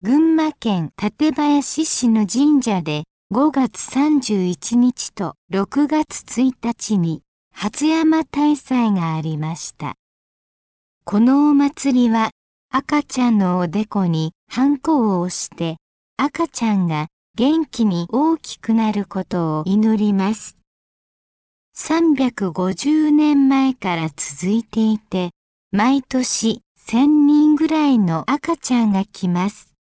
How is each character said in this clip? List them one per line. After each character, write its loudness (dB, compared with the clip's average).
群 4
馬 2
県 -4
館 -2
林 0
市 -2
の 2
神 2
社 -2
で、 -6
五 2
月 -2
三 0
十 -2
一 -4
日 0
と -8
六 -2
月 -4
一 2
日 -4
に -2
初 -6
山 2
大 0
祭 0
が 0
あ -4
り -4
ま -6
し -16
た。 -12
こ 0
の 4
お 4
祭 2
り 2
は、 0
赤 -2
ち -6
ゃ 2
ん 2
の 2
お -2
で -4
こ -4
に -2
ハ 0
ン 2
コ 0
を -2
押 -4
し -10
て、 -6
赤 -2
ち -6
ゃ 2
ん 0
が -4
元 2
気 -2
に 0
大 0
き -16
く -4
な 0
る -4
こ -8
と -4
を -6
祈 2
り 0
ま 0
す。 -16
三 2
百 -2
五 -4
十 0
年 4
前 2
か -6
ら -4
続 -6
い 0
て 0
い -2
て、 -6
毎 2
年 -4
千 2
人 6
ぐ 0
ら 2
い 4
の 0
赤 -2
ち -4
ゃ 2
ん 2
が 0
来 -6
ま 0
す。 -20